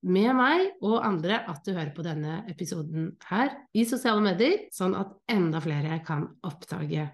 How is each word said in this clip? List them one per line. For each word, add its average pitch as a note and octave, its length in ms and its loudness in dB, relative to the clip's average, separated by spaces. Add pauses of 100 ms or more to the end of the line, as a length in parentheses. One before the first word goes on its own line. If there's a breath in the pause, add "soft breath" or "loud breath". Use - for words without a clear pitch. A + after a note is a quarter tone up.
med G3+ 320 4
meg D#4 240 4 (160)
og A3+ 240 2
andre G3 380 0 (100)
at D3 160 -10
du F#3+ 60 -2
hører D#3 180 -4
på E3 140 -8
denne D#3 420 -4
episoden D#3+ 640 -6 (160)
her B3+ 240 0 (240)
i A3+ 80 4
sosiale A3+ 400 2
medier, A#3 480 2
sånn F#3 240 0
at G3 160 -6 (160)
enda E3 320 2
flere D3+ 460 -2
kan D3+ 240 -2 (180)
oppdage D3+ 640 -6